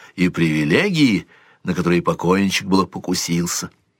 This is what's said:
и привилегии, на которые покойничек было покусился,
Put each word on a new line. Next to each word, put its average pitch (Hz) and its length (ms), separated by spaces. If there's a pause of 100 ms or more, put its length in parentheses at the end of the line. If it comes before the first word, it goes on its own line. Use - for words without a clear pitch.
(160)
и 90 140
привилегии, 90 960 (380)
на 90 100
которые 87 280
покойничек 90 640
было 92 180
покусился, 87 840 (280)